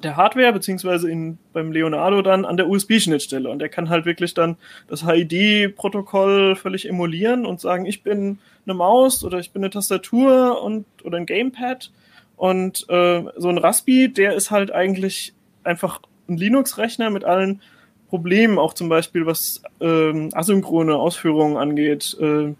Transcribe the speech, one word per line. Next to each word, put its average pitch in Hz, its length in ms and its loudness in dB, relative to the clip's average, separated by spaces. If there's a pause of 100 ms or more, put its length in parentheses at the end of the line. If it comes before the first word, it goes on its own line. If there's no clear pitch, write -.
der 151 140 -6
Hardware, 226 360 4
beziehungsweise 185 560 -2
in, 165 300 -6 (140)
beim 160 180 -4
Leonardo 160 520 0
dann 190 220 4
an 175 120 -4
der 180 120 2
U-S-B-Schnittstelle. 170 800 0
Und 139 120 -6
der 151 80 -6
kann 170 220 -6
halt 165 160 0
wirklich 170 280 -4
dann 165 220 0 (320)
das 160 160 -10
H-I-D-Protokoll 196 1500 2
völlig 190 320 -8
emulieren 185 580 -2
und 185 140 -8
sagen, 180 260 -2
„Ich 202 160 -8
bin 202 360 -4 (280)
eine 190 80 -4
Maus“ 240 480 4
oder 180 160 -6
„Ich 175 140 -12
bin 196 100 -6
eine 190 80 -2
Tastatur“ 247 920 2
und, 220 220 -6 (200)
oder 170 140 -6
ein 170 80 -6
Gamepad. 247 680 -4 (440)
Und, 185 520 -2
äh, 175 340 2 (140)
so 175 120 -2
ein 180 100 2
Raspi, 254 540 4
der 202 220 2
ist 196 160 -2
halt 202 220 0
eigentlich 190 600 -2 (300)
einfach 170 380 -4 (280)
ein 170 100 -4
Linux-Rechner 226 720 0
mit 196 140 -4
allen 190 360 0 (480)
Problemen, 190 500 2
auch 156 160 0
zum 170 140 -6
Beispiel 165 380 0
was, - 360 -4 (180)
ähm, 156 520 0
asynchrone 165 640 2
Ausführungen 151 600 0
angeht, 147 640 -2
äh, 151 400 0